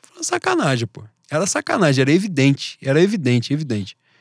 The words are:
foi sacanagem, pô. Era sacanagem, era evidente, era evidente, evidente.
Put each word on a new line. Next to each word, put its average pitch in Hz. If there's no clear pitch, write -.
foi 339
sacanagem, 269
pô. -
Era 156
sacanagem, 147
era 135
evidente, 151
era 139
evidente, 139
evidente. 120